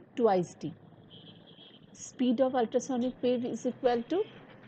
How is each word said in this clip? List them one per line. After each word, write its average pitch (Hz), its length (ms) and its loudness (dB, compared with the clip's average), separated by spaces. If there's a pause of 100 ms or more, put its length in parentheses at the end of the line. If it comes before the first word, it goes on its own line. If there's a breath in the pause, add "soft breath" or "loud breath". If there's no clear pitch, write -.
(140)
twice 190 400 2
D. - 200 -10 (1160)
Speed 254 500 0
of 262 120 2
ultrasonic 247 680 0
wave 247 240 0
is 226 180 -6
equal 240 460 0
to, 381 140 0 (420)